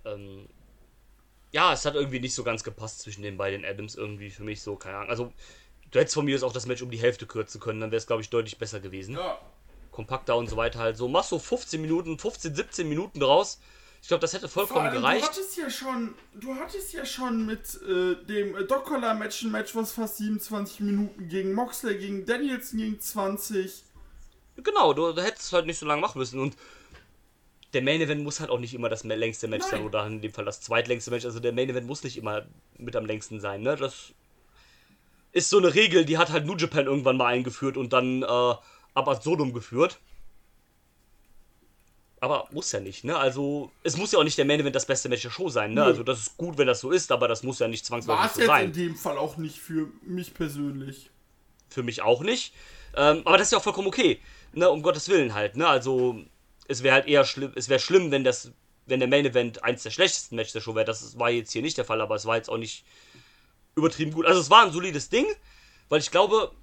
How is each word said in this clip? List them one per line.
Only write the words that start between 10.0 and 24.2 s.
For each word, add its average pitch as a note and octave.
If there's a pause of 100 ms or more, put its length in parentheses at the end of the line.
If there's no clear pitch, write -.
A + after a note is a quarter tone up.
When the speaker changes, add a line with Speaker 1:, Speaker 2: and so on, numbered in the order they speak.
Speaker 1:
und A#2
so A2
weiter A#2
halt A2+
so. B2
Machst E3+
so E3+
fünfzehn -
Minuten, E3
fünfzehn, E3+
siebzehn F3
Minuten D#3+
draus. C#3+ (420)
Ich -
glaub, F3
das E3
hätte F#3+
vollkommen -
Speaker 2:
Vor D3+
allem, -
Speaker 1:
gereicht. C3
Speaker 2:
du D#4
hattest F#4+
ja D4+
schon, A#3+ (180)
du B3
hattest D#4+
ja C4+
schon A#3+
mit, -
äh, F3+ (100)
dem, G3+
äh, G3
Doc C4+
Collar A#3+
Match G#3+
ein A3+
Match, G#3+
was A3+
fast A3
siebenundzwanzig G#3
Minuten G3+
ging. F#3+
Moxley A3+
gegen G3
Danielson B3
ging A3
zwanzig. G3 (720)